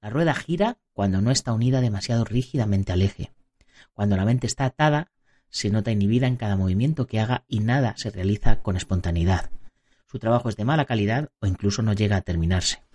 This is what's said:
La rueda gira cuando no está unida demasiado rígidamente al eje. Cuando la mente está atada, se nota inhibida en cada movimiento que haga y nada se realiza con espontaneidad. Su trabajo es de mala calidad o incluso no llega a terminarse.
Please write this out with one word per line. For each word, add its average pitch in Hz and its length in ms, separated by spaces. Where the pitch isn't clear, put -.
La 104 80
rueda 151 240
gira 196 460
cuando 98 300
no 110 80
está 127 240
unida 127 280
demasiado 117 440
rígidamente 104 680
al 92 120
eje. - 280
Cuando 101 240
la 95 80
mente 120 220
está - 180
atada, 151 460
se - 200
nota 107 220
inhibida 107 340
en 123 100
cada 104 220
movimiento 113 480
que 110 140
haga 113 280
y 110 120
nada 117 360
se - 140
realiza 98 540
con 92 120
espontaneidad. 90 760
Su 131 100
trabajo 117 320
es 104 60
de 107 100
mala 147 200
calidad 117 440
o 107 60
incluso 98 380
no 107 100
llega 101 240
a 92 40
terminarse. 85 600